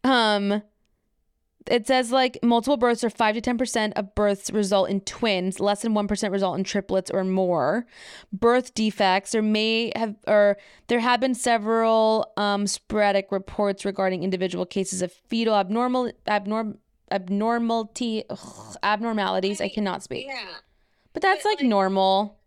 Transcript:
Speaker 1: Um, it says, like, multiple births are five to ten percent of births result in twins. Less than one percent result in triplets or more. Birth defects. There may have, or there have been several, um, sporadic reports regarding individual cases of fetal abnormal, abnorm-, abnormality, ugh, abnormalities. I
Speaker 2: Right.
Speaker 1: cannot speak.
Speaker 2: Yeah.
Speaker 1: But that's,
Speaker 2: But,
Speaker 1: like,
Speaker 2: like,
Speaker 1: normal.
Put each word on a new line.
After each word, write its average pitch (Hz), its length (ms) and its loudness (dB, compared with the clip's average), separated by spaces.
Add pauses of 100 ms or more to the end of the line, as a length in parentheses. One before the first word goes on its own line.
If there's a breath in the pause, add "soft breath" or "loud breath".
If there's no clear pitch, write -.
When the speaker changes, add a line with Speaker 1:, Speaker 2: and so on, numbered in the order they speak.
Speaker 1:
Um, 208 600 2 (1040)
it 233 200 0
says, 254 240 2
like, 262 320 2
multiple 233 340 2
births 240 260 2
are 226 60 0
five 214 260 0
to 233 60 -4
ten 240 160 -2
percent 220 400 0
of 196 180 -8
births 202 360 0
result 196 380 2
in 196 120 -2
twins. 190 580 -2
Less 202 220 0
than 226 120 -2
one 208 140 0
percent 202 240 -2
result 190 260 -2
in 190 60 -2
triplets 190 480 -2
or 190 140 0
more. 185 600 0 (460 loud breath)
Birth 240 420 2
defects. 196 580 0
There 220 100 0
may 220 540 0
have, 220 200 -4 (120)
or 208 300 4 (300 loud breath)
there 240 140 2
have 247 180 2
been 254 160 0
several, 220 1000 2
um, 202 300 0
sporadic 202 640 0
reports 196 520 -2
regarding 190 400 -2
individual 185 420 -2
cases 185 360 -4
of 180 100 -4
fetal 226 440 -2
abnormal, 240 560 0 (160)
abnorm-, 208 500 -4 (340)
abnormality, 220 1160 -2
ugh, - 540 -14
abnormalities. 202 760 -2
I - 60 -2
Speaker 2:
Right. 190 80 -8
Speaker 1:
cannot 190 300 -4
speak. 262 240 -10
Speaker 2:
Yeah. 240 320 -14 (520)
Speaker 1:
But - 120 -6
that's, 392 200 2
Speaker 2:
But, 415 60 2
Speaker 1:
like, 427 100 0
Speaker 2:
like, 269 80 2
Speaker 1:
normal. 190 800 2